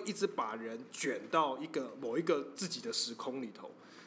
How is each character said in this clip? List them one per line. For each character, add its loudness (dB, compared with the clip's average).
一 0
直 2
把 0
人 -4
卷 0
到 6
一 -4
个， -2
某 0
一 4
个 4
自 2
己 -2
的 -4
时 2
空 -2
里 -4
头， -12